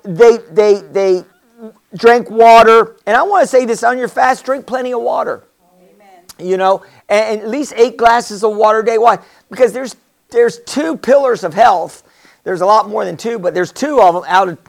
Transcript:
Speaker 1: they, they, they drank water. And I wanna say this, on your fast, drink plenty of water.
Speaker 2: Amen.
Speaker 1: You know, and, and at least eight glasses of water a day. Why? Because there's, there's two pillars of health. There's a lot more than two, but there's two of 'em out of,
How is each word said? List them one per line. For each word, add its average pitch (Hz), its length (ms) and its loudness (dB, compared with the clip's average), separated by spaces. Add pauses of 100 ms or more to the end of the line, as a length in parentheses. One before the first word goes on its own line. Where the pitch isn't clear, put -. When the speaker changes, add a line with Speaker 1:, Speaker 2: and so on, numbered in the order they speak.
Speaker 1:
they, 226 340 4 (120)
they, 202 300 2
they 180 440 -2 (720)
drank 233 340 2
water. 226 680 6 (100)
And 208 100 0
I 269 60 0
wanna 370 240 0
say 254 180 0
this, 220 180 -4
on 254 160 -2
your 247 100 -6
fast, 254 360 -2
drink 262 200 -6
plenty 254 280 -8
of 233 80 -6
water. 233 440 -6 (300)
Speaker 2:
Amen. - 480 -20 (160)
Speaker 1:
You 180 180 -4
know, 190 280 0 (240)
and, 214 260 0
and 214 80 -8
at 220 60 -10
least 262 280 -8
eight 240 200 0
glasses 226 480 -2
of 214 100 -2
water 214 260 0
a 214 40 -8
day. 226 140 -2
Why? 220 200 2 (320)
Because 226 220 0
there's, 254 240 -12 (340)
there's 233 300 0
two 302 360 -6
pillars 247 460 0
of 170 100 -6
health. 175 520 0 (400)
There's 180 160 -8
a 180 60 0
lot 208 220 2
more 214 160 -6
than 175 120 -8
two, 233 220 -8
but 175 160 -6
there's 175 160 -4
two 277 300 -2
of 175 160 4
'em 180 100 -6
out 185 220 0
of, 170 100 -10 (100)